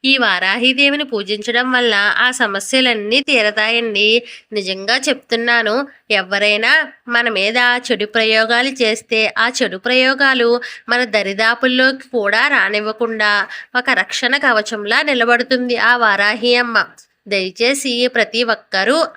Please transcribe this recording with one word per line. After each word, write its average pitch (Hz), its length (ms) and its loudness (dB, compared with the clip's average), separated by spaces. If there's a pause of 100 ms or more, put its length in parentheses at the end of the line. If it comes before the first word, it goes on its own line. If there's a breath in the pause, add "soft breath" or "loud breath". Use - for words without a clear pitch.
ఈ 269 120 4
వారాహిదేవిని 247 840 0
పూజించడం 233 680 -4
వల్ల 214 460 0
ఆ 247 140 2
సమస్యలన్నీ 226 880 0
తీరతాయండి. 220 1040 0 (300 loud breath)
నిజంగా 196 440 -2
చెప్తున్నాను, 240 920 -2 (240 loud breath)
ఎవరైనా 208 760 0 (200)
మన 233 220 0
మీద 208 280 -2
చెడు 247 480 0
ప్రయోగాలు 220 640 0
చేస్తే 226 680 -2
ఆ 233 140 0 (120)
చెడు 190 140 -4
ప్రయోగాలు 254 840 2 (280 loud breath)
మన 240 140 2
దరిదాపుల్లోకి 233 1040 0
కూడా 220 380 0
రానివ్వకుండా 214 1000 0 (300 loud breath)
ఒక 247 120 -2
రక్షణ 247 480 0
కవచంలా 226 640 0
నిలబడుతుంది 240 760 0
ఆ 233 200 4
వారాహి 220 580 2
అమ్మ. 233 300 0 (420)
దయచేసి 240 800 -2
ప్రతి 233 360 -2
ఒక్కరూ 226 600 -2 (120)